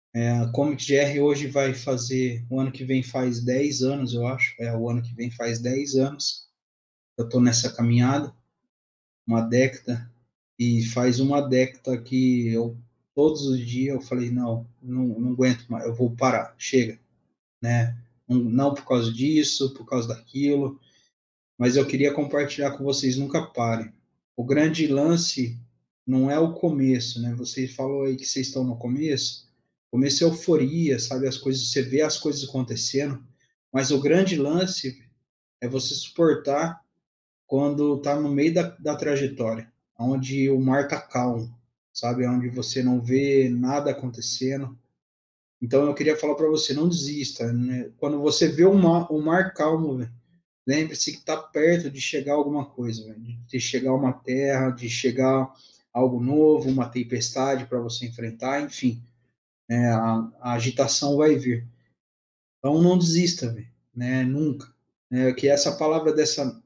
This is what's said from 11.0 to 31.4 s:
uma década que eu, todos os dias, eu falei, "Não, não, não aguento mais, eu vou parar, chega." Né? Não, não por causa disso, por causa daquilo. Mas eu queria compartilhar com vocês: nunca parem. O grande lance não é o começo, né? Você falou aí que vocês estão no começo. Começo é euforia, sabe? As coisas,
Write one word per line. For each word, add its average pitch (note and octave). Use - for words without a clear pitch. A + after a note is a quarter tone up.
uma C#3
década B2+
que B2
eu, A2+
todos D3
os C3
dias, B2+
eu B2
falei, B2
"Não, A#2
não, B2+
não B2
aguento B2+
mais, A2+
eu A#2
vou A#2+
parar, B2+
chega." A#2+
Né? A#2
Não, B2
não B2
por -
causa A#2
disso, C#3+
por B2+
causa A#2
daquilo. C#3
Mas B2
eu C3+
queria C#3
compartilhar C#3+
com C3+
vocês: C3+
nunca C#3
parem. A2+
O A#2+
grande D3+
lance C#3
não C3
é D3
o E3
começo, C3
né? A#2+
Você B2
falou C#3
aí C3+
que -
vocês C3
estão C3
no B2
começo. C3
Começo C3+
é -
euforia, D#3
sabe? C3
As B2+
coisas, C3